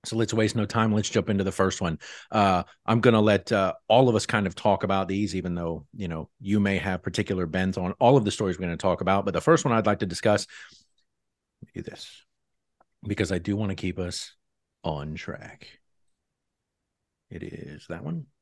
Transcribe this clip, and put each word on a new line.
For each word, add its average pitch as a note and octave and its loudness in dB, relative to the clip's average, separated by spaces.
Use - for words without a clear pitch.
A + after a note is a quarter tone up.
So A2+ -6
let's A2+ 0
waste A2 0
no G#2+ 0
time. A2+ 2
Let's G#2 0
jump - 0
into G2 0
the F#2 -2
first F#2+ 0
one. E2 -2
Uh, F#2+ 2
I'm A2+ 2
gonna A2+ 6
let, G#2 4
uh, G2 2
all B2 6
of A2+ 4
us G#2 2
kind G#2 0
of F2+ -4
talk G2+ 2
about F#2+ 0
these, F#2+ -2
even F2 -4
though, E2 -6
you G2 -8
know, D#2+ -8
you G#2 0
may G2 2
have F#2 -4
particular F#2 -2
bent F#2 0
on F#2 -4
all C3 8
of A2+ 4
the G2 0
stories F#2 -4
we're F2+ -6
gonna E2+ -4
talk F#2 0
about. G2 2
But F#2 -2
the D#2+ 0
first D#3+ 4
one A#2+ 2
I'd A2 2
like G#2 2
to G#2 -2
discuss, G2+ 0
let - -20
me - -10
do - -10
this, - -20
because G2 -4
I F#2 -2
do G2 -4
wanna G2+ -2
keep F2+ -6
us - -8
on D#2 -6
track. - -16
It - -12
is - -14
that E2 -10
one. D#3 -8